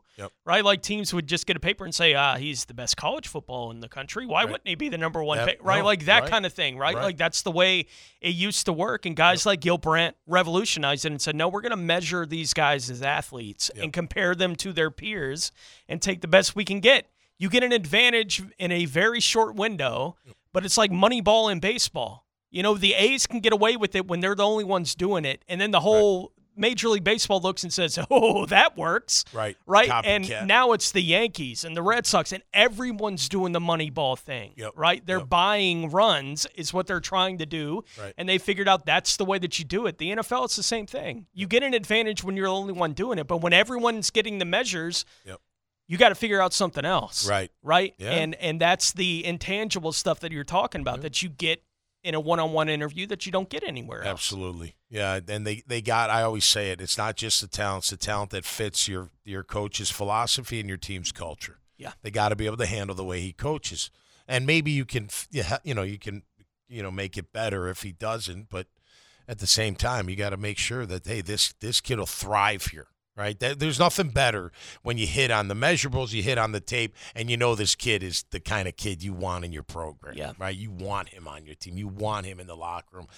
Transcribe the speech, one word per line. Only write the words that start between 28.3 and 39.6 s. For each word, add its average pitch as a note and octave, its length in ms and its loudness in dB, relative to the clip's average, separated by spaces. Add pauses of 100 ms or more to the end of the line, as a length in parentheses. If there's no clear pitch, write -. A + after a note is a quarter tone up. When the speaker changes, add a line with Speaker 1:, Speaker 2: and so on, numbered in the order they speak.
Speaker 2:
that G3+ 280 6
works." E3 560 0
Speaker 1:
Right. G#2+ 240 -4 (100)
Speaker 2:
Right? G3+ 240 6
Speaker 1:
Copycat. A#2+ 160 2 (360)
Speaker 2:
And F#3+ 80 -2
now A#3+ 240 6
it's - 180 0
the G3 100 2
Yankees E3+ 640 0
and E3 140 -8
the E3+ 40 -2
Red A3+ 240 2
Sox, F3+ 280 2
and F#3+ 100 -10 (100)
everyone's G#3 760 0
doing F#3 240 0
the E3+ 80 0
Moneyball D#3 580 0
thing, A2 380 -10
Speaker 1:
Yep. A2 180 -10
Speaker 2:
right? F3 300 0
They're F#3 140 -2
Speaker 1:
Yep. C3+ 100 -8
Speaker 2:
buying F3+ 600 2
runs D3+ 540 2 (100)
is D#3+ 180 -6
what F3+ 140 -2
they're F#3 120 -4
trying F#3+ 380 0
to D#3+ 80 -6
do, D#3 400 -4 (120)
Speaker 1:
Right. G2+ 200 -12
Speaker 2:
and F3 100 -6
they F#3 100 4
figured G3 300 0
out F#3+ 180 4
that's D#3+ 300 2
the G3+ 80 -2
way F#3+ 160 2
that F3 200 -4
you E3 40 -6